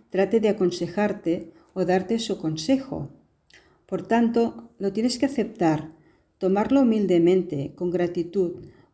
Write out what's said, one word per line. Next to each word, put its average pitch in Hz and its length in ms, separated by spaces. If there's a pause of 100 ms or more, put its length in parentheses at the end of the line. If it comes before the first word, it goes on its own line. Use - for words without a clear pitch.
trate 190 300
de 214 80
aconsejarte 185 1040 (220)
o 185 100
darte 185 340
su 208 200
consejo. 160 720 (800)
Por 175 200
tanto, 233 720
lo 196 140
tienes 233 240
que - 80
aceptar, 165 640 (460)
tomarlo 202 460
humildemente, 180 920
con 175 160
gratitud, 175 720 (320)